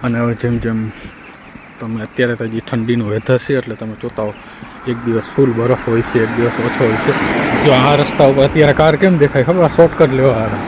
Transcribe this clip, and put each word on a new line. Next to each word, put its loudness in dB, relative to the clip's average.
અને -2
હવે 0
જેમ -2
જેમ -2
તમે -8
અત્યારે -2
તો -4
હજી -6
ઠંડીનું -2
વેધર 0
છે -2
એટલે -8
તમે -12
જોતા -6
હો, -8
એક -4
દિવસ -2
ફૂલ 2
બરફ 0
હોય 0
છે, -2
એક -4
દિવસ -2
ઓછો -2
હોય 0
છે. 0
જો 6
આ 4
રસ્તા 2
ઉપર 4
અત્યારે 4
કાર 4
કેમ 4
દેખાય 2
ખબર? 2
આ 0
શોર્ટકટ 4
લેવા 2
હારા. -4